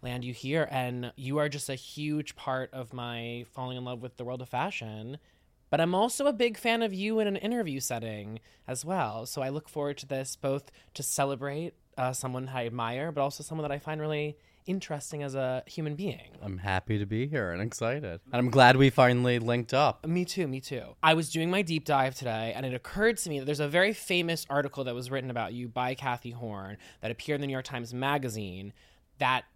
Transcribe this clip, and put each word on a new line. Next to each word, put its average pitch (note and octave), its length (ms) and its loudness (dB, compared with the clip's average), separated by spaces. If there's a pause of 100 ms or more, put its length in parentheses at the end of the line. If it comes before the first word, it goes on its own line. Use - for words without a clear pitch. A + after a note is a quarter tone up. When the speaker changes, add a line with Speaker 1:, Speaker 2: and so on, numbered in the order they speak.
Speaker 1:
land B2 200 -6
you B2 120 -6
here, C#3+ 360 0
and B2 460 -4
you C3+ 220 -2
are D3 100 2
just C#3+ 220 -6
a C#3 40 -2
huge D3+ 640 -6
part C3 380 -4
of B2 180 -10
my A#2+ 600 -8
falling B2+ 260 -6
in B2 60 -8
love B2 180 -8
with B2+ 160 -12
the B2 60 -8
world B2 180 -6
of B2 80 -12
fashion. A#2+ 680 -6 (540)
But D3+ 100 4
I'm F3 140 4
also A#3+ 320 2
a D4 60 4
big A#3 260 0
fan A3+ 240 2
of G#3+ 100 0
you G#3+ 280 0
in G#3+ 60 4
an G3 100 0
interview F#3+ 440 -2
setting A2 600 -6 (260)
as B2+ 180 -6
well, B2 400 -2
so - 160 -8
I C3 80 -2
look D3 180 -6
forward C#3+ 320 -4
to - 80 -14
this, C3+ 300 -6
both C#3 340 -2 (220)
to - 100 -8
celebrate, C#3 680 -2 (240)
uh, B2+ 160 0
someone B2+ 400 -6
I B2+ 140 -2
admire, A#2+ 460 -4
but C#3+ 100 0
also C#3+ 200 -2
someone D#3 240 -4
that C#3 80 -2
I C#3+ 40 -6
find D#3 200 -6
really D3+ 380 -2 (300)
interesting D#3 560 -6
as C3+ 120 -6
a C3 320 -2
human D3+ 280 -4
being. F#3 340 -6 (140)
Speaker 2:
I'm G2 160 -6
happy G2 400 0
to G2+ 80 0
be A2 200 0
here A#2+ 260 -2
and F2 100 -2
excited. A2+ 640 -4
And - 80 -10
I'm B2 160 4
glad B2+ 260 12
we C3+ 140 10
finally B2 480 6
linked A#2 340 0
up. C3+ 340 4
Speaker 1:
Me F3 200 0
too, F3+ 200 -2
me C3 140 -6
too. - 420 -10
I D#3+ 120 8
was D#3+ 160 0
doing E3 200 0
my G3 120 4
deep D#3+ 240 0
dive C3+ 280 4
today, A2+ 400 -2
and C3 120 -4
it B2+ 80 -2
occurred G#3+ 420 2
to - 140 -6
me C#3+ 80 -2
that C3 80 -4
there's D3 140 -2
a D3 80 0
very F#3 260 4
famous E3+ 560 0
article C#3 340 0
that B2 100 -2
was B2 160 -6
written C3 200 -2
about A#2 240 -2
you A#2+ 140 -6
by B2+ 260 -2
Kathy B2 380 -4
Horn G#2 440 -8 (240)
that A2 100 -4
appeared D3 260 -4
in C#3 40 -2
the C#3+ 60 -4
New C3+ 80 -2
York C3 100 -4
Times A#2+ 300 -8
Magazine A2 800 -2 (420)
that B2+ 280 2 (120)